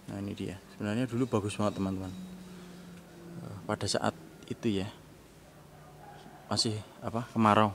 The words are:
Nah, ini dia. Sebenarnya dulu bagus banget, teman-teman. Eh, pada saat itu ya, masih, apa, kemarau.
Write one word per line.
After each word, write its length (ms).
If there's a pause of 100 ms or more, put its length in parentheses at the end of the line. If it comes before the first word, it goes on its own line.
Nah, 160
ini 160
dia. 240 (160)
Sebenarnya 320
dulu 180
bagus 300
banget, 240
teman-teman. 320 (1300)
Eh, 240
pada 240
saat 240 (400)
itu 320
ya, 80 (1600)
masih, 240 (240)
apa, 320
kemarau. 440